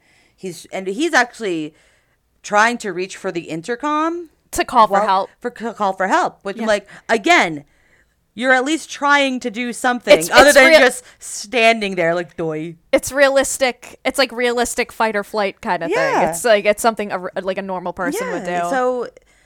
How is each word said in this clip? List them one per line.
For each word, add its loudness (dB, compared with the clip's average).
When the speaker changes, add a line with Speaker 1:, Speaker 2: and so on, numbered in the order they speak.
Speaker 1:
He's, -14
and -8
he's -4
actually -2
trying 2
to -8
reach -8
for -6
the -6
intercom -4
Speaker 2:
To -2
call 4
for -2
Speaker 1:
while 2
Speaker 2:
help. 0
Speaker 1:
For -10
c-, -8
call 0
for -2
help, 0
which, -8
Speaker 2:
Yeah. -6
Speaker 1:
like, 0
again, 2
you're 2
at 2
least -4
trying 0
to -6
do -6
something 2
Speaker 2:
It's, -2
Speaker 1:
other 8
Speaker 2:
it's 2
Speaker 1:
than 8
Speaker 2:
real-, 8
Speaker 1:
just 2
standing -2
there 0
like, -8
"Doy." -6
Speaker 2:
it's 0
realistic. 0
It's, -4
like, 0
realistic -2
fight -2
or -4
flight -4
kind -4
of -4
Speaker 1:
Yeah. 0
Speaker 2:
thing. 2
It's -6
like, 4
it's 0
something -2
a, -4
r-, -10
like, -4
a -8
normal -8
person -6
would -8
Speaker 1:
Yeah, -2
Speaker 2:
do. -2
Speaker 1:
so, -2